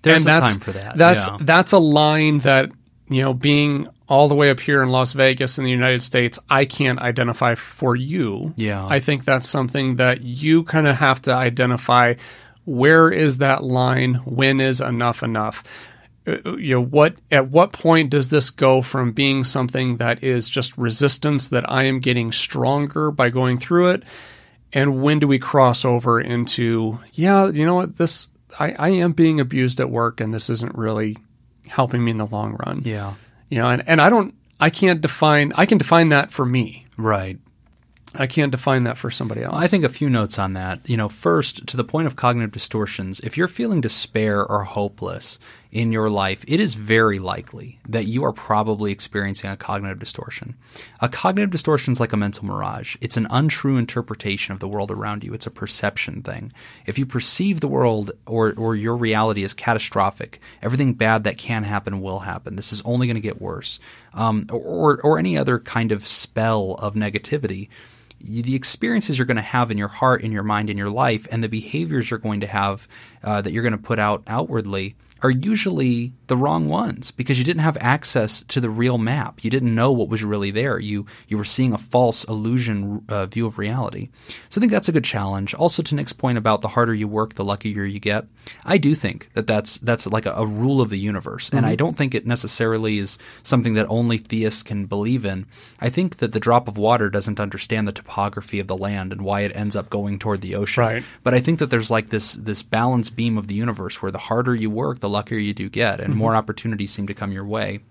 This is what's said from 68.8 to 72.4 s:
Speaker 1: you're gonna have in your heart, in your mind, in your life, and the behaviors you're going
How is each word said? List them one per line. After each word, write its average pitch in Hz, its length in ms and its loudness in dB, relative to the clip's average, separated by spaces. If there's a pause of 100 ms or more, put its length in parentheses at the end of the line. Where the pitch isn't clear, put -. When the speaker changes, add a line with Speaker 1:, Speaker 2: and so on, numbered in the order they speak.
Speaker 1:
you're 123 60 2
gonna 117 140 0
have 120 300 0
in 104 80 -2
your 101 80 -2
heart, 127 360 2
in 110 100 -4
your 104 100 -4
mind, 107 260 0
in 104 80 -4
your 101 140 -4
life, 113 400 0
and 113 140 -2
the 107 40 -4
behaviors 131 640 -4
you're 113 80 -4
going 107 220 -4